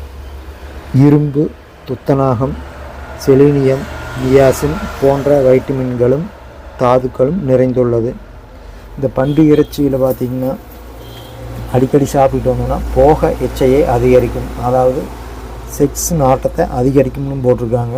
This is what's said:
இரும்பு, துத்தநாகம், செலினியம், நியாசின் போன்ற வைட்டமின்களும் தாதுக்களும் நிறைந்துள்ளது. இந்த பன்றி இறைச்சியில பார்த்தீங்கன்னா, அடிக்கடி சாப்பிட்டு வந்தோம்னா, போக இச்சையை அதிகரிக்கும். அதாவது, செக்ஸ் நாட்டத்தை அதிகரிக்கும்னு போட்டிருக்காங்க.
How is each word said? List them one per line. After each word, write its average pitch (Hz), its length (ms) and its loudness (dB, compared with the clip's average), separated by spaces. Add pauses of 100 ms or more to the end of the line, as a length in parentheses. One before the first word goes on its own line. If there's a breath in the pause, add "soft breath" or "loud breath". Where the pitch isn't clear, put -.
(960)
இரும்பு, 147 560 4 (340)
துத்தநாகம், 135 720 0 (720)
செலினியம், 139 580 2 (360)
நியாசின் 135 580 2 (220)
போன்ற 139 420 2
வைட்டமின்களும் 131 840 2 (520)
தாதுக்களும் 127 680 2
நிறைந்துள்ளது. 123 640 2 (840 loud breath)
இந்த 135 200 -2
பன்றி 147 360 4
இறைச்சியில 147 480 2
பார்த்தீங்கன்னா, 127 560 -2 (1160)
அடிக்கடி 131 320 2
சாப்பிட்டு 135 480 2
வந்தோம்னா, 123 260 -2 (160)
போக 139 380 4 (100)
இச்சையை 131 440 2
அதிகரிக்கும். 123 800 2
அதாவது, 127 360 2 (800)
செக்ஸ் - 360 -2
நாட்டத்தை 139 520 0
அதிகரிக்கும்னு 135 800 -2
போட்டிருக்காங்க. 120 540 0